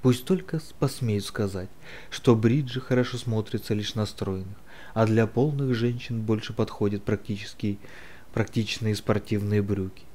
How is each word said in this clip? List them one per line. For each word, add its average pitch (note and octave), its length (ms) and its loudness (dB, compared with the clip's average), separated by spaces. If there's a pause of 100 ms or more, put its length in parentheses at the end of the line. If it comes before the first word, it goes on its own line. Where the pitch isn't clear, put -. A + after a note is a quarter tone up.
Пусть B2+ 240 4
только F#3 320 0
с-, - 200 -10
посмеют A2 460 0
сказать, G2 460 -4 (400)
что - 260 6
бриджи B2 420 4
хорошо B2 380 2
смотрятся A2 560 -2
лишь G#2 220 -2
на A2 100 2
стройных, F#2+ 500 -4 (380)
а A2 140 4
для A2 200 6
полных C3+ 480 2
женщин A#2+ 460 -2
больше A2 320 0
подходят G#2 520 0
практически, G2+ 760 -2 (560)
практичные A2 600 0
спортивные G#2 680 0
брюки. G2 400 -2 (120)